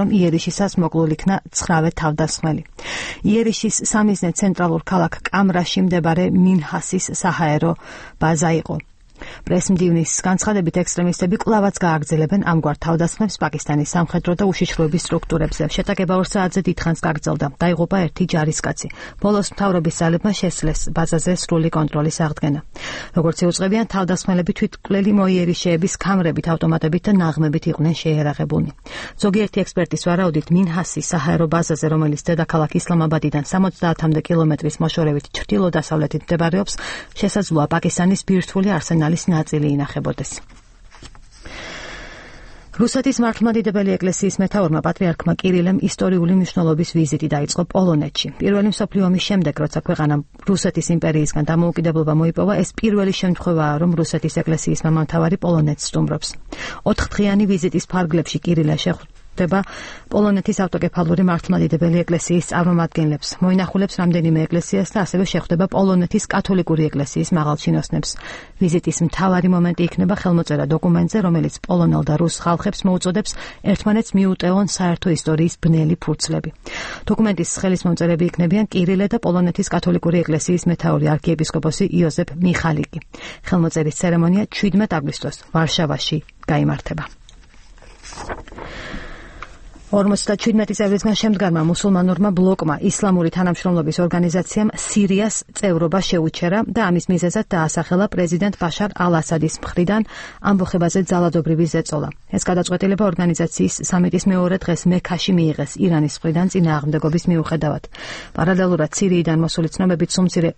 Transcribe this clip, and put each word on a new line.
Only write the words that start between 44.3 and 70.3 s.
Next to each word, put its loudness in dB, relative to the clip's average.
მეთაურმა, 0
პატრიარქმა 0
კირილემ 2
ისტორიული 0
მნიშვნელობის 2
ვიზიტი 0
დაიწყო -2
პოლონეთში. 0
პირველი 2
მსოფლიო -2
ომის 2
შემდეგ, 0
როცა -4
ქვეყანამ 0
რუსეთის 0
იმპერიისგან 0
დამოუკიდებლობა 2
მოიპოვა, 2
ეს -2
პირველი 2
შემთხვევაა, 0
რომ 2
რუსეთის -2
ეკლესიის -2
მამამთავარი 2
პოლონეთს 0
სტუმრობს. -2
ოთხდღიანი 0
ვიზიტის 0
ფარგლებში -2
კირილე 2
შეხვ-, -4
ხდება 0
პოლონეთის 2
ავტოკეფალური 0
მართლმადიდებელი 2
ეკლესიის 0
წარმომადგენლებს, 0
მოინახულებს 2
რამდენიმე 2
ეკლესიას -2
და -2
ასევე 0
შეხვდება 0
პოლონეთის 2
კათოლიკური 0
ეკლესიის -2
მაღალჩინოსნებს. 0
ვიზიტის 0
მთავარი 2
მომენტი 2
იქნება 0
ხელმოწერა 2